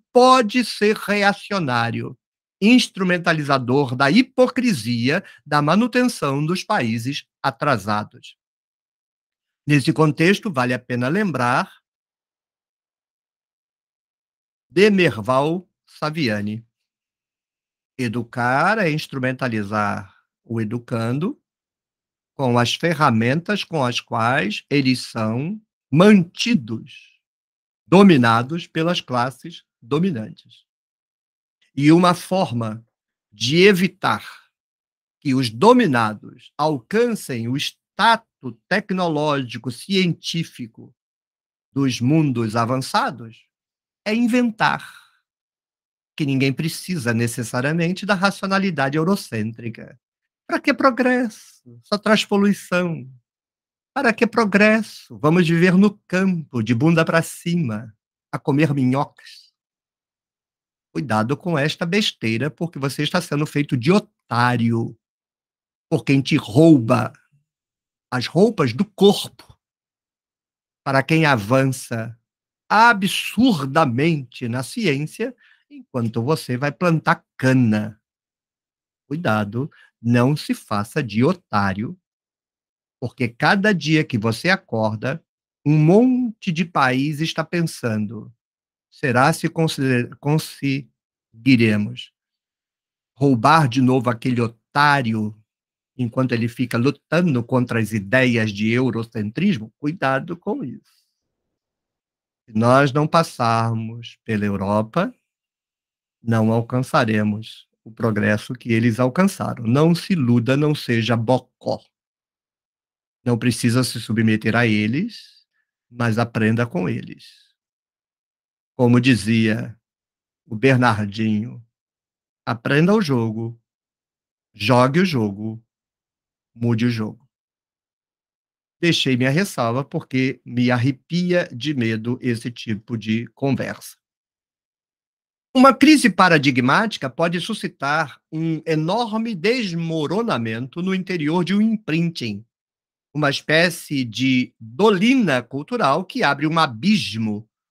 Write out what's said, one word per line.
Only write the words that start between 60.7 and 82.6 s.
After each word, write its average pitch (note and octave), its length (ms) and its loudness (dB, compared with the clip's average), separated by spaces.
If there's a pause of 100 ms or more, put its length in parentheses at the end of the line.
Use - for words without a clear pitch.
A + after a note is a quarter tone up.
Cuidado A2+ 440 -2
com E3 220 -4
esta D3+ 280 -2
besteira, D3 640 -2
porque - 280 -10
você C3+ 240 -4
está E3+ 200 -2
sendo D3+ 240 -4
feito D3 300 -2
de B2+ 160 2
otário A#2 1080 -2 (920)
por - 160 -2
quem C#3 160 2
te D3 160 0
rouba B2+ 760 4 (1000)
as B2 140 -4
roupas E3 480 0
do F#3+ 100 -2
corpo, - 720 0 (1300)
para C3+ 180 2
quem D#3+ 220 2
avança B2 920 0 (500)
absurdamente D#3+ 1800 0
na B2 140 -4
ciência, F3+ 720 -6 (360)
enquanto A#2+ 520 -6
você B2+ 360 -4
vai C#3+ 120 -4
plantar E3 540 0 (140)
cana. A2 600 2 (1080)
Cuidado, A#2 640 -2 (320)
não A#2+ 340 4
se - 160 -4
faça G#2 480 -6
de A2+ 220 -2
otário, A2+ 760 -2 (1040)